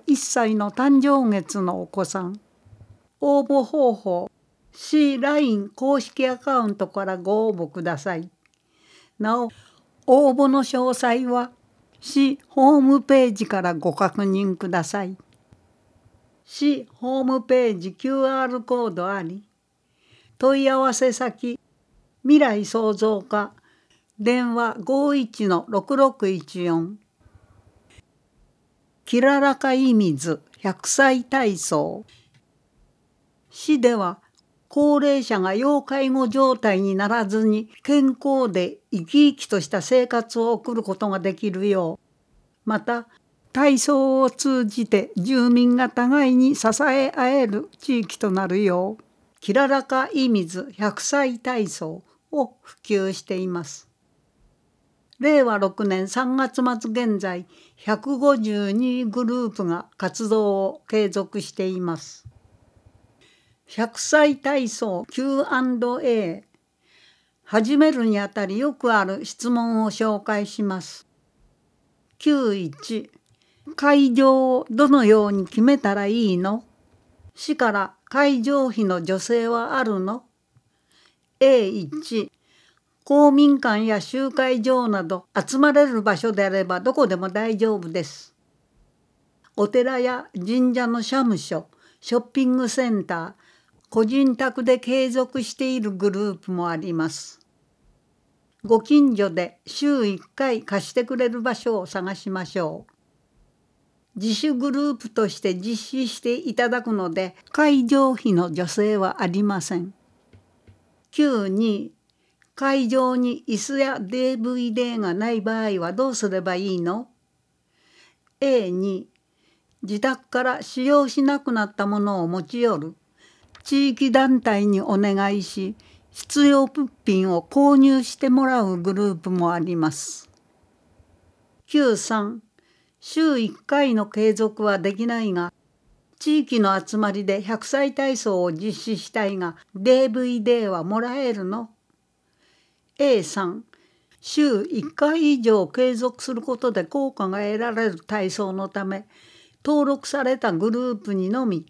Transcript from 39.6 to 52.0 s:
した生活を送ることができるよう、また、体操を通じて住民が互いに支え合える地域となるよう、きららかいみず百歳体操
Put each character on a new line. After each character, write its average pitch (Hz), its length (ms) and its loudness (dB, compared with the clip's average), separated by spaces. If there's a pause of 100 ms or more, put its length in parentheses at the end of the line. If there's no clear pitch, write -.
し 143 60 -8
た 196 140 -4
生 247 240 2
活 233 340 -4
を 226 120 2
送 226 240 -4
る 226 80 -2
こ 190 120 -6
と 208 140 -4
が 190 100 -2
で 185 140 -2
き 208 160 -6
る 190 180 -4
よ 185 320 -2 (640)
う、 220 40 -4
ま 214 120 0
た、 233 260 -6 (460)
体 269 260 4
操 269 420 2
を 262 80 4
通 254 360 0
じ 214 200 -4
て - 300 0
住 247 340 2
民 247 280 4
が 254 120 0
互 262 440 2
い - 20 4
に 262 220 4
支 220 100 0 (160)
え 269 320 0
合 254 140 0
え 269 180 2
る 202 220 -4 (100)
地 240 220 -2
域 - 180 -8
と 214 100 -2
な 190 180 0
る 196 180 0
よ 190 340 -2
う、 - 40 -20 (360)
き 202 140 -4
ら 277 140 4
ら 269 160 0
か 262 280 -2
い 269 160 0
み 208 180 2
ず 185 300 -12
百 208 240 -4
歳 262 400 -2
体 240 280 -4
操 160 360 -10 (300)